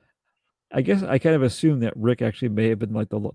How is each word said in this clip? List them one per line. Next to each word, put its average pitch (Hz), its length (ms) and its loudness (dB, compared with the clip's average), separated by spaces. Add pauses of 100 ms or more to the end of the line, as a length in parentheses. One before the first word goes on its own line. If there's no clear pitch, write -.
(720)
I 131 100 -2
guess 190 220 0
I 123 160 0
kind 160 160 4
of 139 80 2
assumed 131 400 2
that 110 140 -2
Rick 117 240 0
actually 117 280 -2
may 110 200 2
have 110 100 0
been, 107 140 -4
like, 107 160 -4
the, 107 100 -4 (160)